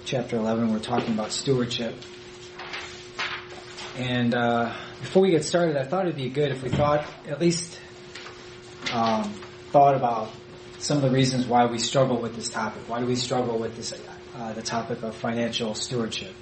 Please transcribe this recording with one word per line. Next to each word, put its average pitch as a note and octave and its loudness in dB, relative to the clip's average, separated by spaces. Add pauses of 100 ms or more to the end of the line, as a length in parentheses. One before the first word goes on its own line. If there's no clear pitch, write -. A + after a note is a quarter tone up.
Chapter A#2+ -4
eleven, A2+ 2
we're G#2+ 0
talking A#2+ 0
about G#2+ -2
stewardship. A#2+ 0 (2000)
And, B2 2
uh, A#2 4 (260)
before F#3+ 4
we F#3+ 6
get D#3 4
started, E3+ 4
I C3+ 0
thought F#3 0
it'd D#3 -2
be C3 -4
good C#3 2
if C3+ -4
we B2+ -4
thought, D3 4 (180)
at C#3+ -6
least, - 2 (1120)
um, A2 2 (380)
thought C#3 10
about A#2 0 (500)
some D3 0
of C3+ 4
the B2+ 4
reasons B2+ 4
why A#2+ 6
we A2+ -2
struggle B2 2
with A#2 -6
this G#2+ -6
topic. G#2+ -6
Why A#2 -2
do B2 0
we B2 2
struggle A#2+ 0
with A2+ -4
this, - -8 (420)
uh, A#2 -6
the A2 -6
topic A#2 -4
of A2 -6
financial A#2 0
stewardship? A2 -4